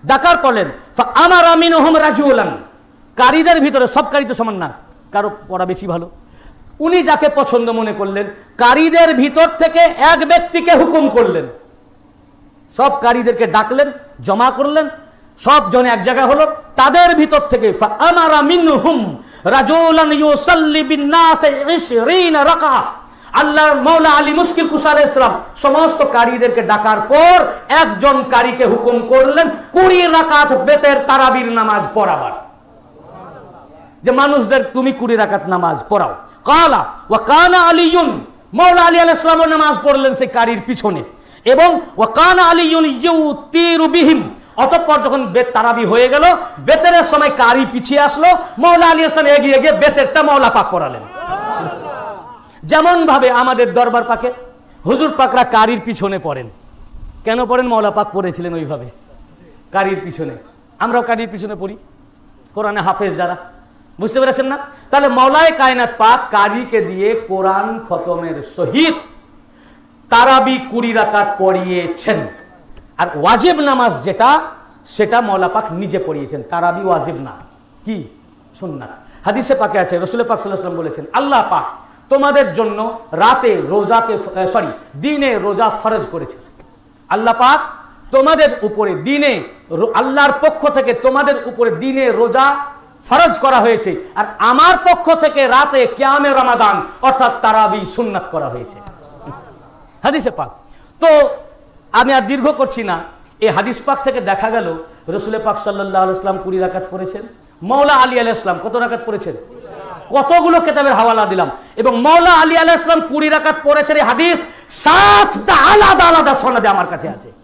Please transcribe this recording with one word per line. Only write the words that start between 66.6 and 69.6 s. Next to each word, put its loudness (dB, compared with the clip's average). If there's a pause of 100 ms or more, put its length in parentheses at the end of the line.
দিয়ে -2
কোরআন -4
খতমের -6 (140)
সহিত -2 (1160)